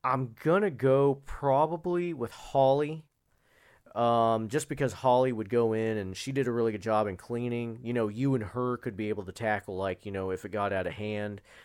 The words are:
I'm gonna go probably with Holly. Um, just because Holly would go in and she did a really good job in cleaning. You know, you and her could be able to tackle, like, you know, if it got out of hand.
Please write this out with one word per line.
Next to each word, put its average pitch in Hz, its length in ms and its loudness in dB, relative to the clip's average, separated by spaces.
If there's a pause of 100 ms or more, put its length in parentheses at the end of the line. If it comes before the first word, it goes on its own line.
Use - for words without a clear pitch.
I'm 131 360 0
gonna 185 300 2
go 139 540 4
probably 165 880 0
with 117 180 -6
Holly. 147 720 2 (920)
Um, 113 540 4
just 143 200 -4
because 139 240 -2
Holly 127 380 4
would 107 180 -6
go 117 240 2
in 110 240 0
and 95 180 -6
she - 160 -8
did 131 160 0
a 123 40 -2
really 117 200 0
good 104 120 -6
job 107 240 2
in 92 100 -6
cleaning. 120 640 -6
You 120 120 -6
know, 113 160 2
you 131 260 0
and 113 80 -2
her 123 340 -4
could 113 180 -8
be 104 140 -4
able 104 140 -4
to 92 80 -12
tackle, 104 440 -2
like, 95 300 -4
you 101 60 -10
know, 95 180 -4
if 92 160 -4
it 95 60 -10
got 101 200 -2
out 95 140 -2
of 85 80 -6
hand. 104 480 -8 (240)